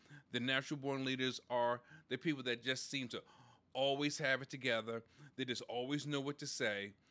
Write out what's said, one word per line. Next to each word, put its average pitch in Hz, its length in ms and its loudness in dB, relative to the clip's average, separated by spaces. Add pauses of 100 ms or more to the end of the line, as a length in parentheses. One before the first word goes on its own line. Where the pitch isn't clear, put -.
(320)
The 120 80 0
natural 135 400 0
born 135 240 -2
leaders 131 360 0 (100)
are 120 320 4 (260)
the 135 80 0
people 139 280 -2
that 120 200 0
just 131 260 -2
seem 135 180 -2
to 110 140 -6 (520)
always 139 420 4
have 135 240 4
it 135 80 -10
together. 117 540 0 (340)
They 131 80 -2
just 120 240 -2
always 131 380 -2
know 143 140 0
what 143 180 -2
to 147 80 -8
say, 101 460 0 (180)